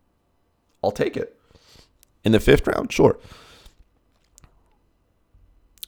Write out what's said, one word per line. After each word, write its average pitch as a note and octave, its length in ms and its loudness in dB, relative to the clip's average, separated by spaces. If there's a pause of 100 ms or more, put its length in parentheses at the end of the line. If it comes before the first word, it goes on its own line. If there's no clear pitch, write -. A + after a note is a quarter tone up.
(800)
I'll - 100 -4
take - 260 -6
it. - 200 -12 (840)
In G#2+ 80 0
the A2 80 4
fifth - 280 2
round, - 240 -6
sure. - 280 2 (2750)